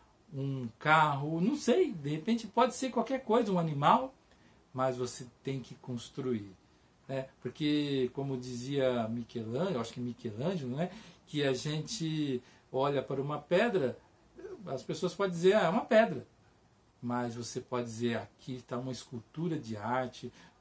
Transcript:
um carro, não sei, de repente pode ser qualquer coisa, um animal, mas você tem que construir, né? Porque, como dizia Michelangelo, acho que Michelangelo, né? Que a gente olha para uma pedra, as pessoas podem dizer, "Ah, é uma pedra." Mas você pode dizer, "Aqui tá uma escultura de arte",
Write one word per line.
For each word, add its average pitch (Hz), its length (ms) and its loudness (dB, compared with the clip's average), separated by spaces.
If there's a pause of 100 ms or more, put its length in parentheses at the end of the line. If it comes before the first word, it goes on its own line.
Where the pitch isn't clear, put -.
(300)
um 135 380 -4 (100)
carro, 151 600 4
não 240 160 2
sei, 311 340 4
de 147 200 -6
repente 220 360 0
pode - 280 2
ser 262 160 -2
qualquer 254 340 -2
coisa, 214 260 2
um 180 80 2
animal, 165 560 4 (600)
mas 127 240 0
você 123 280 -6 (160)
tem 135 160 -4
que 127 180 -12
construir, 117 800 -6 (540)
né? 135 220 -6 (100)
Porque, 143 720 0
como 139 240 -4
dizia 123 720 0
Michelangelo, 120 720 -2
acho 113 140 -6
que 127 60 -8
Michelangelo, 123 760 -4
né? 180 140 -2 (360)
Que 147 180 -2
a 135 100 4
gente 151 880 -2 (280)
olha 135 320 2
para 139 200 -4
uma 143 160 -2
pedra, 180 600 2 (680)
as 131 160 -6
pessoas 175 320 -4
podem 196 180 0
dizer, 180 240 6
"Ah, 202 60 6
é 170 80 4
uma 233 160 0
pedra." 214 420 4 (720)
Mas 120 340 -2
você 120 240 -8
pode 123 280 -4
dizer, 113 320 -2
"Aqui 127 420 -10
tá - 160 -8
uma 131 160 -6
escultura 151 680 -6
de 110 200 -8
arte", 123 520 -4 (300)